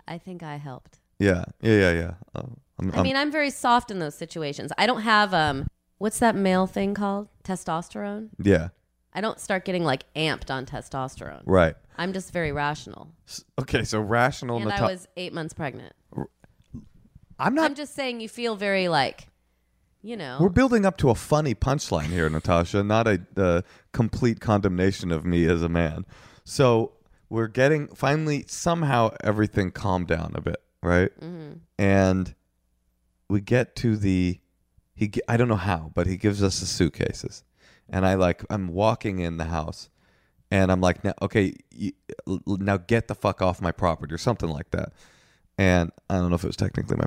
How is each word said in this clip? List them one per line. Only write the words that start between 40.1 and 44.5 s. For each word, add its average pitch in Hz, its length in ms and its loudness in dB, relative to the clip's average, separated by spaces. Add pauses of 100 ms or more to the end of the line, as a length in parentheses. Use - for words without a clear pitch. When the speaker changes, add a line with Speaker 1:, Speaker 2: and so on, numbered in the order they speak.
Speaker 2:
and 95 220 4
I'm 92 80 4
like, 90 240 2
"Now, 98 180 -2
okay, 98 320 2 (240)
y-, 92 140 -6 (360)
l-, 92 200 -2
l-, 98 100 -2
now 98 200 0
get 113 320 0
the 104 60 -4
fuck - 260 -2
off 92 200 0
my 85 120 -2
property," 80 400 -2
or 85 40 -8
something 98 320 -2
like 76 220 -6